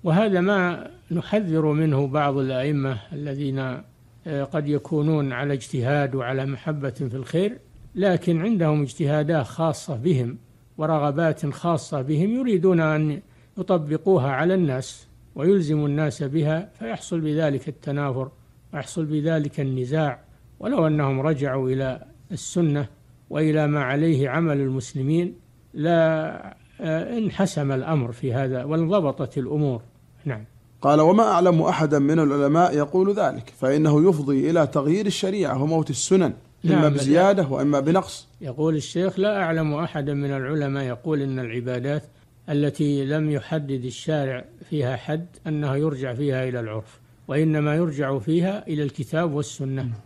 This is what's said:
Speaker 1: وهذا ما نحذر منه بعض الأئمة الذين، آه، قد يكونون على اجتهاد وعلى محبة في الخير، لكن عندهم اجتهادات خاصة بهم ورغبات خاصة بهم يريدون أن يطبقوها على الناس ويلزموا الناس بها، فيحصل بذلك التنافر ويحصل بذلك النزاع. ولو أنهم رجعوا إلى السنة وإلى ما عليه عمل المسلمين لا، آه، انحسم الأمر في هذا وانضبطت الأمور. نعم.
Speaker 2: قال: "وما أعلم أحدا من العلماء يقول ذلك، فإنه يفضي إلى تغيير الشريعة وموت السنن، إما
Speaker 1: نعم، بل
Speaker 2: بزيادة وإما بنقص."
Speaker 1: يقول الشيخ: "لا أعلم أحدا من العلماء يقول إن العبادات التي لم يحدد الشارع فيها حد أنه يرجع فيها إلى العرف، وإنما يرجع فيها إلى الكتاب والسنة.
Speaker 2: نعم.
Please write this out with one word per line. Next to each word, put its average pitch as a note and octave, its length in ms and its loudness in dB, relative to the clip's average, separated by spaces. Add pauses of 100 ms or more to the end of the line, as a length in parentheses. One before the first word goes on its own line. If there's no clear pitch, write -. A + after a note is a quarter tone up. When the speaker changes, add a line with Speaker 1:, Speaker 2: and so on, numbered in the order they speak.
Speaker 1:
وهذا F#3+ 360 4
ما F3+ 500 0 (200)
نحذر E3+ 560 0
منه D3+ 400 2
بعض C#3+ 320 0
الأئمة C3+ 600 -2 (140)
الذين، C#3+ 460 -6
آه، C3+ 880 -8
قد D3 240 -4
يكونون D3+ 640 0
على C#3 200 -2
اجتهاد C3+ 600 -2
وعلى C3 320 -2
محبة C#3 440 -6
في B2 240 -8
الخير، E3+ 440 -2 (360)
لكن F3 480 2
عندهم E3+ 400 2
اجتهادات D3 640 0
خاصة D#3+ 500 -4
بهم B2+ 420 0 (400)
ورغبات D#3 680 0
خاصة D#3 560 -2
بهم D#3 280 0
يريدون F#3+ 500 2
أن D#3 400 0 (380)
يطبقوها D#3+ 720 2
على D#3 240 2
الناس C#3 520 -2 (280)
ويلزموا D#3 540 2
الناس D3 340 -2
بها، D#3 560 -2
فيحصل A3 420 -6
بذلك D3+ 480 -2
التنافر C#3 600 -4 (460)
ويحصل D#3 300 -6
بذلك D3+ 560 -2
النزاع. C3+ 600 -2 (400)
ولو G#3+ 260 0
أنهم C#3 340 2
رجعوا C3+ 500 0
إلى C3 320 -2 (300)
السنة D3 540 0 (440)
وإلى D#3 360 2
ما D3 180 2
عليه C#3+ 440 2
عمل D3 320 0
المسلمين C3+ 720 -2 (400)
لا، D#3+ 840 0 (240)
آه، E3+ 380 -4
انحسم F3+ 540 -2
الأمر C3 400 -2
في B2+ 200 -4
هذا B2+ 320 -2
وانضبطت D#3 760 0
الأمور. C3+ 440 -2 (420)
نعم. A2 200 -6 (380)
Speaker 2:
قال: D3+ 180 6
"وما F#3 220 8
أعلم F3+ 400 4
أحدا D3+ 360 2
من D3 200 4
العلماء D3 580 4
يقول F#3 380 2
ذلك، C3+ 440 -2
فإنه D3 500 4
يفضي C#3+ 420 2
إلى E3 160 4
تغيير D#3+ 400 0
الشريعة F#3 560 0
وموت D#3 280 0
السنن، E3+ 420 2 (320)
إما D#3+ 100 4
Speaker 1:
نعم، D3+ 80 6
بل D3+ 80 6
Speaker 2:
بزيادة D#3+ 600 4
وإما C#3 300 2
بنقص." E3+ 480 0 (120)
Speaker 1:
يقول D#3 360 -2
الشيخ: F#3 420 -2
"لا G3+ 240 0
أعلم D#3+ 320 0
أحدا D3 400 -4
من C#3+ 160 -2
العلماء C#3 540 -2
يقول C#3 380 -4
إن C3+ 160 -4
العبادات B2 640 -4 (460)
التي C#3+ 560 0
لم D3+ 260 -2
يحدد C#3 540 -4
الشارع C3 600 -4 (260)
فيها C3 260 -2
حد D#3 300 -6 (200)
أنه D3 300 -2
يرجع C#3 380 -4
فيها C3 340 -2
إلى B2 120 -4
العرف، A2 400 -10 (280)
وإنما D3+ 480 2
يرجع C#3+ 420 -2
فيها F3 500 -2
إلى D3+ 140 -2
الكتاب D3+ 500 -2
والسنة. C3+ 500 -4
Speaker 2:
نعم. B2 100 -6 (140)